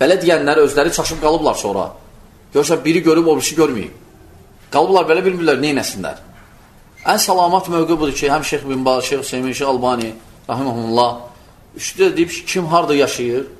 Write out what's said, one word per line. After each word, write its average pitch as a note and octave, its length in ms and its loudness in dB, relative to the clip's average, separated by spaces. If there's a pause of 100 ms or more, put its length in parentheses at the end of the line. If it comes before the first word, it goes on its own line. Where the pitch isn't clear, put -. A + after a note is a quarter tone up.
belə F3+ 220 4
deyənlər D3+ 400 4
özləri C#3+ 320 2
çaşıb D#3+ 300 -4
qalıblar D#3 340 2
sonra. G2 300 -4 (680)
Görürsən, D3+ 300 0
biri E3 180 2
görüb, D#3+ 240 4
o D#3 100 4
birisi C#3 220 -4
görməyib. B2+ 400 -2 (720)
Qalıblar E3+ 400 2
belə, F3+ 160 2
bilmirlər, E3+ 320 0
nə C#3+ 160 -2
eləsinlər. F#2+ 480 -6 (880)
Ən G#3 160 2
salamat F#3 480 2
mövqe E3 240 0
budur D3 160 -2
ki, C#3+ 160 -2
həm D3 140 0
Şeyx D3 240 -4
bin C3 160 -4
Baz, C3 200 2
Şeyx C3+ 220 -4
Hüseymin, B2+ 260 -6
Şeyx C#3 160 -2
Albani, A#2+ 460 -2 (340)
rahimehumullah, A#2+ 720 -2 (560)
üçü - 280 -10
də F3 120 2
deyib E3 140 0
ki, - 140 -12
kim F3+ 220 -4
harda D#3 280 2
yaşayır, B2+ 520 -2 (140)